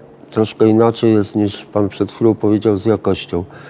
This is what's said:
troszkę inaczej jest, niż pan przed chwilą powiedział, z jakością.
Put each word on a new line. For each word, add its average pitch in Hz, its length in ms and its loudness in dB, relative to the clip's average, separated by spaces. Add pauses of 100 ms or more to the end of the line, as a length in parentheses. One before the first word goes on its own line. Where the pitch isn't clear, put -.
(300)
troszkę 110 380 0
inaczej 113 460 2
jest, 104 220 -2
niż 104 280 -2
pan 104 240 -2
przed - 240 -6
chwilą 113 220 0
powiedział, 104 440 0
z 92 80 -8
jakością. 95 580 -2 (260)